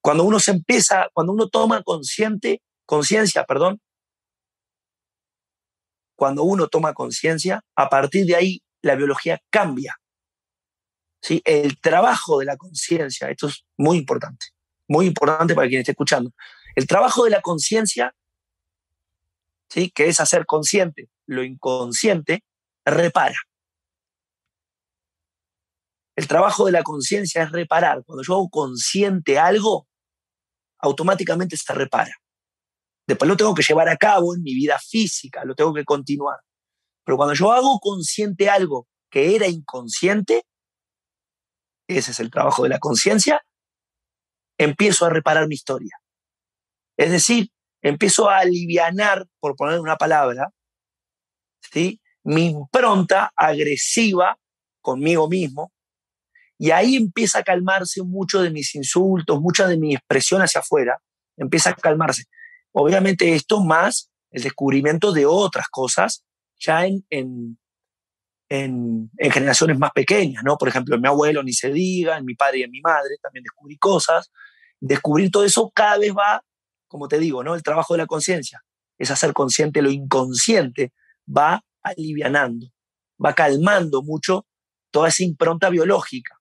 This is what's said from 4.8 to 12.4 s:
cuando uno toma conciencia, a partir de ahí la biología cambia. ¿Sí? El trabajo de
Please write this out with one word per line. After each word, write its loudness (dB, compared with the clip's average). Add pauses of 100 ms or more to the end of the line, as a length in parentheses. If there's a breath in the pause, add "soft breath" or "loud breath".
cuando 0
uno 2
toma -2
conciencia, -4 (140)
a 2
partir 2
de 2
ahí 0 (180)
la 2
biología -2
cambia. -2 (1300)
¿Sí? -2
El 2
trabajo 2
de -2